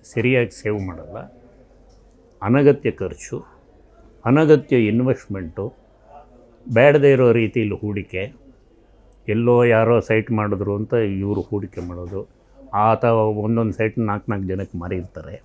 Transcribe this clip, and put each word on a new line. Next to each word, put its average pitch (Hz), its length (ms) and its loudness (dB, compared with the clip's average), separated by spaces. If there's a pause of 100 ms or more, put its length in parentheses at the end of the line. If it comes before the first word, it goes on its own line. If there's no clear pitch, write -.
(120)
ಸರಿಯಾಗಿ 120 380 0
ಸೇವ್ 104 360 -8
ಮಾಡಲ್ಲ, 85 320 -14 (1200)
ಅನಗತ್ಯ 135 480 2
ಖರ್ಚು, - 540 -10 (800)
ಅನಗತ್ಯ 135 640 4
ಇನ್ವೆಸ್ಟ್ಮೆಂಟು, 104 880 -4 (1000)
ಬೇಡದೇ 139 400 6
ಇರೋ 123 200 4
ರೀತಿಯಲ್ಲಿ 110 420 0
ಹೂಡಿಕೆ. 104 580 -8 (960)
ಎಲ್ಲೋ 120 360 2
ಯಾರೋ 113 360 4
ಸೈಟ್ 113 300 -2
ಮಾಡಿದ್ರು 101 460 -2
ಅಂತ 107 180 -6
ಇವರು 101 460 -2
ಹೂಡಿಕೆ 98 400 -8
ಮಾಡೋದು, 87 480 -12 (460)
ಆ 107 200 4
ಥರ 120 140 0
ಒಂದೊಂದು 110 640 0
ಸೈಟ್ 110 260 -4
ನಾಲ್ಕು 104 320 -4
ನಾಲ್ಕು 98 180 -6
ಜನಕ್ಕೆ 92 300 -8
ಮಾರಿರ್ತಾರೆ. 87 680 -10